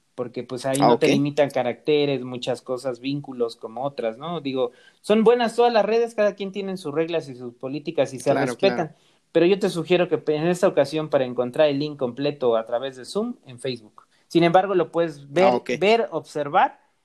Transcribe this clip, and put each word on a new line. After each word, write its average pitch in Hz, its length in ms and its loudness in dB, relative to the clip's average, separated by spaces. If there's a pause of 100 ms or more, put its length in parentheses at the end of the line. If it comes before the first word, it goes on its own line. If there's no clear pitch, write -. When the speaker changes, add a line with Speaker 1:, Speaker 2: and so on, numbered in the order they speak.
(140)
Speaker 1:
Porque, 120 280 -6
pues, 127 240 -10
ahí 135 160 0
Speaker 2:
Ah, 110 60 6
Speaker 1:
no 120 100 6
te 156 80 2
Speaker 2:
ok. 143 60 4
Speaker 1:
limitan 143 360 2
caracteres, 135 760 0
muchas 127 360 -6
cosas, 123 400 -8
vínculos 131 560 -6
como 113 280 -10
otras, 117 340 -4
¿no? 160 240 -8
Digo, 131 300 -2 (280)
son 220 240 2
buenas 233 320 4
todas 240 160 4
las 208 140 4
redes, 226 280 0
cada 208 200 0
quien 196 180 -8
tiene 196 240 -6
sus 156 160 -8
reglas 160 380 -2
y 123 60 -14
sus 123 180 -14
políticas 139 580 -4
y 127 60 -10
se 139 140 0
Speaker 2:
Claro, 135 160 0
Speaker 1:
respetan. 190 280 0 (120)
Speaker 2:
claro. - 60 -18 (360)
Speaker 1:
Pero 165 140 4
yo 190 140 4
te 196 100 0
sugiero 170 400 0
que 156 80 2
pe-, 151 200 -2
en 156 100 -2
esta 180 200 2
ocasión, 156 440 0
para 135 160 2
encontrar 123 420 0
el 139 100 0
link 147 200 -6
completo 131 580 0
a 113 80 -2
través 127 320 -6
de 123 80 -16
Zoom, 233 300 -6 (100)
en 123 160 -18
Facebook. 113 460 -10 (200)
Sin 170 160 2
embargo, 185 320 4
lo 170 160 0
puedes 147 400 -4
ver, 170 140 2
Speaker 2:
Ah, 196 100 6
ok. 233 240 -4
Speaker 1:
ver, 214 320 2
observar, 160 680 -2 (240)